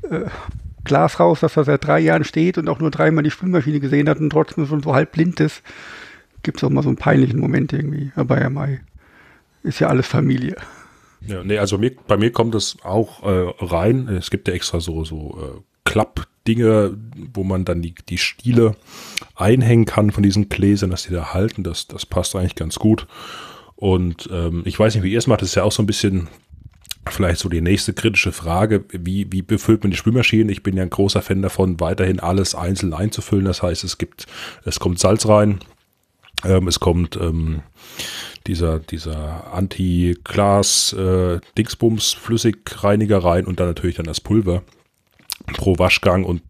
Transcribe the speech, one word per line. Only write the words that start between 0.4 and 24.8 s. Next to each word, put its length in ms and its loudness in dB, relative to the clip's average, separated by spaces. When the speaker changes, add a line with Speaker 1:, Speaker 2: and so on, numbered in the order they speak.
Speaker 1:
Glas 340 2
raus, 220 4
das 140 0
da 100 2
seit 200 0
drei 140 4
Jahren 240 4
steht 340 0
und 120 -2
auch 100 -2
nur 100 0
dreimal 340 2
die 80 2
Spülmaschine 500 0
gesehen 260 2
hat 120 2
und 100 0
trotzdem 360 0
schon 160 -2
so 140 0
halb 160 2
blind 300 0
ist, 200 0
gibt's 220 -4
auch 60 0
mal 140 2
so 60 0
einen 80 0
peinlichen 420 2
Moment 340 0
irgendwie. 420 -6
Aber 240 0
ja, 100 0
mei, 300 -6
ist 180 -6
ja 100 2
alles 180 2
Familie. 480 0
Speaker 2:
Ja, 160 -8
nee, 160 0
also 180 0
mir, 140 2
bei 80 4
mir 160 4
kommt 240 0
es 260 -4
auch, 420 -2
äh, 360 0
rein. 480 0
Es 240 -4
gibt 160 -8
ja 60 -2
extra 260 -4
so, 240 -6
so, 340 -10
äh, 220 -14
Klappdinge, 1120 0
wo 100 -4
man 220 0
dann 160 -2
die, 120 -6
die 100 -6
Stiele 600 2
einhängen 500 6
kann 260 2
von 120 2
diesen 240 4
Gläsern, 440 2
dass 120 -6
die 100 -6
da 200 -6
halten. 300 -2
Das, 240 -8
das 180 -12
passt 320 -4
eigentlich 180 0
ganz 240 -6
gut. 260 4
Und, 560 -2
ähm, 340 -4
ich 140 -6
weiß 160 4